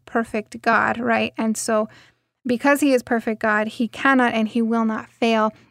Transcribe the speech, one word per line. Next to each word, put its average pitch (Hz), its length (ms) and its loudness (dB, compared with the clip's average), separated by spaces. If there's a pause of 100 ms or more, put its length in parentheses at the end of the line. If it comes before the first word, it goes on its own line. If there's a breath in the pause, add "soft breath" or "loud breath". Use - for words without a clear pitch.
perfect 226 560 -6
God, 220 360 0
right? 226 380 -2
And 220 220 -2
so 214 320 -2 (560 soft breath)
because 269 340 2
he 285 140 2
is 247 100 2
perfect 226 380 -4
God, 214 260 0
he 220 220 -4
cannot 254 440 2
and 220 140 0
he 233 140 -2
will 226 240 0
not 220 240 -4
fail 220 420 0 (200 soft breath)